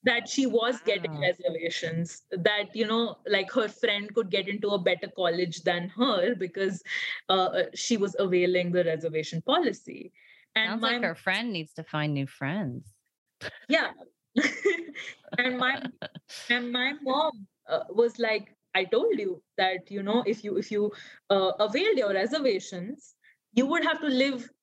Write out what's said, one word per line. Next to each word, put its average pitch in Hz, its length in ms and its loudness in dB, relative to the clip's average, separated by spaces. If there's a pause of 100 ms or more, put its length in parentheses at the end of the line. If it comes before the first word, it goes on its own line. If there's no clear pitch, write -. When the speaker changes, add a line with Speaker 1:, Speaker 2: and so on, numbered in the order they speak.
Speaker 1:
that 233 240 0
she 269 200 0
was 233 340 2
getting 180 320 0
Speaker 2:
Wow. 151 80 -4
Speaker 1:
reservations, 170 1080 -2
that, 202 440 -4
you 220 120 -2
know, 220 400 -2
like, 190 240 -2
her 226 160 0
friend 208 480 -4
could 202 160 -2
get 196 160 -2
into 202 220 -4
a 202 120 0
better 185 340 0
college 175 480 -2
than 175 260 0
her 220 460 2
because, 190 460 -4 (480)
uh, 185 340 4 (120)
she - 220 0
was 196 200 0
availing 180 540 4
the 180 120 4
reservation 160 600 -2
policy. - 680 0 (440)
And 220 140 2
Speaker 2:
Sounds 220 120 -2
like 233 200 0
Speaker 1:
my 196 60 0
Speaker 2:
her 165 80 -2
friend 208 380 -2
needs 160 220 -6
to 160 80 -12
find 151 300 0
new 139 140 0
friends. 139 640 -6 (760)
Speaker 1:
Yeah. 302 240 2 (420)
<laughs> 233 60 4 (960)
And 247 200 2
my, 254 240 0 (340)
Speaker 2:
<laughs> - 340 -16
Speaker 1:
and 240 240 0
my 254 280 0
mom, 269 460 0 (200)
uh, 160 220 0
was 226 300 4
like, 220 340 0 (220)
"I 190 80 4
told 262 340 4
you 190 240 -2 (160)
that, 185 320 0
you 202 140 -6
know, 214 240 2
if 220 160 -2
you, 202 140 -2
if 202 140 -4
you, 208 200 0 (380)
uh, 190 300 4
availed 285 380 2
your 208 160 2
reservations, 214 1000 -2 (380)
you 240 120 6
would 320 180 2
have 311 180 0
to 302 60 -2
live 262 420 2 (140)